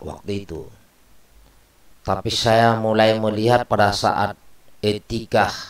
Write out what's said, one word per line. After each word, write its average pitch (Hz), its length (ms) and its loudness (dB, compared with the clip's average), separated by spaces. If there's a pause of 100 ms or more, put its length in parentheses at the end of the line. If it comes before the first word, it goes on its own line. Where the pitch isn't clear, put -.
waktu 101 400 -10
itu. 80 240 -12 (1400)
Tapi 98 240 -4
saya 113 480 4
mulai 110 400 2
melihat 110 480 0
pada 104 240 2
saat 104 480 -2 (400)
Etika 104 720 -2 (200)